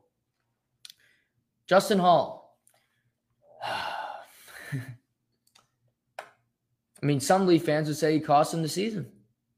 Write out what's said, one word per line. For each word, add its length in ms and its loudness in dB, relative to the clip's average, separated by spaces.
Justin 320 4
Holl. 580 0
<sighs> 40 -14
I 1120 -12
mean, 180 0
some 260 2
Leaf 180 4
fans 240 -2
would 100 -4
say 160 2
he 60 2
cost 320 2
them 120 -4
the 60 -4
season. 420 -6